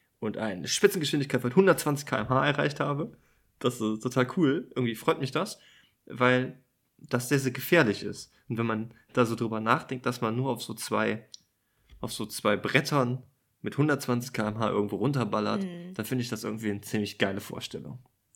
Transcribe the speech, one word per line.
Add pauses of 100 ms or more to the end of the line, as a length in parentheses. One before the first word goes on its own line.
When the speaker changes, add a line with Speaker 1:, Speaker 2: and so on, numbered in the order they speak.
(180)
Speaker 1:
und
eine
Spitzengeschwindigkeit
von
hundertzwanzig
K
M
H
erreicht
habe. (420)
Das
ist
total
cool.
Irgendwie
freut
mich
das, (480)
weil (340)
das
sehr,
sehr
gefährlich
ist. (160)
Und
wenn
man (180)
da
so
drüber
nachdenkt,
dass
man
nur
auf
so
zwei, (720)
auf
so
zwei
Brettern (420)
mit
hundertzwanzig
K
M
H
irgendwo
runterballert,
Speaker 2:
Mhm.
Speaker 1:
dann
finde
ich
das
irgendwie
eine
ziemlich
geile
Vorstellung. (380)